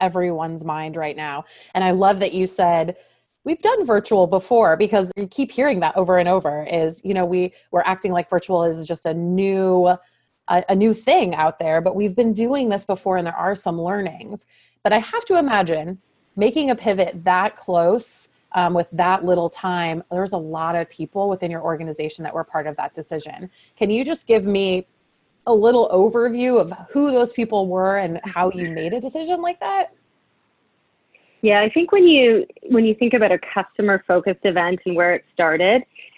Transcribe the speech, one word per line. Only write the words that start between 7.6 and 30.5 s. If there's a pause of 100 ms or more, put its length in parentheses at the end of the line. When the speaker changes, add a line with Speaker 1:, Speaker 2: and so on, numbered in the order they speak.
Speaker 1:
we're
acting
like
virtual
is
just
a
new, (600)
a,
a
new
thing
out
there,
but
we've
been
doing
this
before
and
there
are
some
learnings. (380)
But
I
have
to
imagine (380)
making
a
pivot
that
close, (240)
um,
with
that
little
time,
there's
a
lot
of
people
within
your
organization
that
were
part
of
that
decision. (300)
Can
you
just
give
me (600)
a
little
overview
of (180)
who
those
people
were
and
how
you
made
a
decision
like
that? (1500)